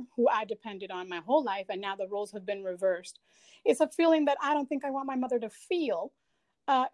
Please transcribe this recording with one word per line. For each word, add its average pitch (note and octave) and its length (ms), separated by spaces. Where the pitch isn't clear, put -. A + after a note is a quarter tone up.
who A#3 140
I A3 160
depended G3 460
on F#3 180
my F3 80
whole A#3+ 260
life, G3 260
and F#3+ 120
now G3 140
the G3 120
roles G3+ 260
have G3 120
been G3 180
reversed? F#3 540
It's B3+ 160
a D4+ 60
feeling D#4+ 380
that C#4 140
I C#4+ 140
don't D4 160
think C#4+ 160
I C#4 60
want C4+ 160
my C4+ 80
mother B3 240
to A3 100
feel, B3 640
uh, B3+ 260